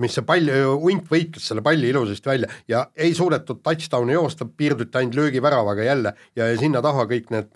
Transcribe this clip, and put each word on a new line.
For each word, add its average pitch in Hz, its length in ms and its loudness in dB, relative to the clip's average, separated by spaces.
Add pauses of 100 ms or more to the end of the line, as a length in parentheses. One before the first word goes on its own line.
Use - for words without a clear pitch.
mis - 80 -2
see 131 80 -2
pall, 151 320 2 (220)
Unt 175 340 0
võitles 165 400 -2
selle 110 160 -4
palli 147 240 2
ilusasti 120 400 -2
välja 131 180 -2 (200)
ja 117 180 0 (100)
ei 165 220 0
suudetud 156 480 -2
touchdown'i 139 480 0
joosta, 151 320 -2
piirduti 139 560 -2
ainult 123 160 -2
löögiväravaga 123 640 2
jälle 123 300 0 (220)
ja, 117 100 0
ja 117 160 0
sinna 139 240 0
taha 135 240 0
kõik 117 240 -4
need, 107 220 -4